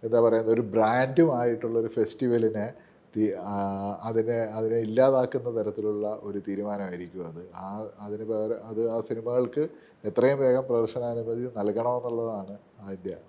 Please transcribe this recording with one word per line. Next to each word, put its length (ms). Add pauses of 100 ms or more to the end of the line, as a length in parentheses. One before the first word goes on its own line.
എന്താ 180
പറയുന്നത് 320
ഒരു 80 (100)
ബ്രാൻഡുമായിട്ടുള്ളൊരു 1200
ഫെസ്റ്റിവലിനെ 680 (500)
തി-, 200 (160)
ആ, 20 (560)
അതിനെ, 280 (200)
അതിനെ 300
ഇല്ലാതാക്കുന്ന 720
തരത്തിലുള്ള 500 (200)
ഒരു 200
തീരുമാനമായിരിക്കും 840
അത്. 120 (220)
ആ, 20 (400)
അതിന് 260
പകരം 280 (120)
അത് 100 (140)
ആ 20 (120)
സിനിമകൾക്ക് 540 (460)
എത്രയും 340
വേഗം 260
പ്രദർശനാനുമതി 760 (140)
നൽകണമെന്നുള്ളതാണ് 960 (300)
അതിൻ്റെ 300 (140)